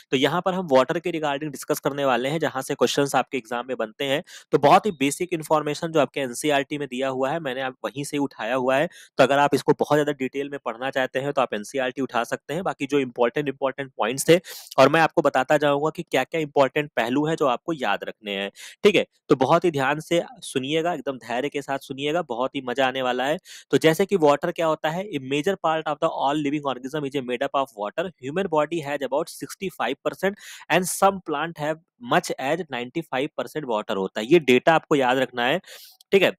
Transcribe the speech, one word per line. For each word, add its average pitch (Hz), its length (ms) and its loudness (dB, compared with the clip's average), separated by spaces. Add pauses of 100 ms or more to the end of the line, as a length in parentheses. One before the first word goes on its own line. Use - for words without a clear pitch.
(120)
तो 139 60 0
यहाँ 143 280 0
पर 185 80 0
हम 185 180 -6
वाटर 131 280 4
के 175 120 -4
regarding 151 400 -4
डिस्कस - 280 -4
करने 143 260 -2
वाले 127 240 2
हैं, 165 100 -2
जहाँ 151 220 -2
से 147 140 -6
क्वेश्चंस 139 400 2
आपके 131 220 -2
एग्जाम 123 300 -6
में 127 100 -6
बनते 113 280 -4
हैं। 139 180 0 (280)
तो 156 60 4
बहुत 147 280 8
ही 208 60 0
बेसिक 143 420 -2
इन्फॉर्मेशन 151 540 -2
जो 160 120 2
आपके 139 200 0
एनसीईआरटी 139 580 -2
में 143 100 -6
दिया 127 200 -4
हुआ 131 220 -2
है, 165 100 -4
मैंने 135 220 -6
आप 131 140 -6 (100)
वहीं 120 180 -6
से 147 140 -6
उठाया 123 380 -4
हुआ 131 200 0
है। 151 120 2 (300)
तो 139 60 6
अगर 139 160 4
आप 143 160 4
इसको 139 240 2
बहुत - 180 2
ज्यादा 147 140 2
डिटेल 139 380 -6
में 143 160 -10
पढ़ना 123 240 -6
चाहते 131 300 -2
हैं 143 140 -4
तो 135 80 0
आप 117 120 0
एनसीईआरटी 127 480 -4
उठा 120 220 -2
सकते 131 300 -6
हैं। 180 100 -4
बाकी 147 220 -4
जो 139 140 0
इंपॉर्टेंट, 127 480 0
इंपॉर्टेंट 135 500 -6
पॉइंट्स 120 320 0
थे 170 100 8 (400)
और 135 100 10
मैं 160 120 4
आपको 156 200 4
बताता 139 360 2
जाऊंगा 143 320 2
कि 165 140 -8
क्या-क्या 147 380 -2
इंपॉर्टेंट 147 540 2
पहलू 123 300 0
हैं 160 100 0
जो 151 120 0
आपको 123 260 -2
याद 104 300 -2
रखने 104 280 -10
हैं। 101 200 -4 (320)
ठीक 202 120 6
है, 113 100 4 (240)
तो 147 60 6
बहुत 143 300 4
ही 175 60 2
ध्यान 139 280 -2
से 170 240 -2 (160)
सुनिएगा, 156 540 -4
एकदम 139 240 -8
धैर्य 123 320 -6
के 143 120 -6
साथ 139 180 -6
सुनिएगा, 147 420 -4
बहुत 123 260 -4
ही 135 140 -8
मजा 127 260 0
आने 131 140 -4
वाला 123 240 -2
है। 156 120 -2 (320)
तो 139 80 4
जैसे 160 280 4
कि 202 100 0
वाटर 151 360 4
क्या 170 140 -2
होता 156 240 0
है, 190 220 -6
a 151 60 -6
major 147 380 -2 (100)
part 160 220 0
of 147 160 -4
the 165 60 0 (140)
all 147 240 0
living 147 140 -2 (100)
organism 135 380 -6
is 127 200 -6
made 123 120 -4
up 139 240 -2
of - 20 -6 (140)
water, 160 300 -6 (140)
human 180 220 -4
body 156 400 -2
has 143 120 -6
about 139 280 -2
sixty - 420 -10 (120)
five 127 140 -2 (120)
percent 190 280 -2 (360)
and 175 120 4 (160)
some 196 200 4 (100)
plant 160 300 -4
have 156 180 -4 (360)
much 175 180 2 (100)
as 147 160 0
ninety 127 440 -8
five 135 280 -4 (100)
percent 131 300 -8
water 107 280 -2
होता 98 220 -4
है। 110 60 -4
ये 165 140 6
डेटा 127 340 6
आपको 156 220 2
याद 131 220 2
रखना 123 280 0
है, 151 140 0 (520)
ठीक 190 120 6
है। 110 160 4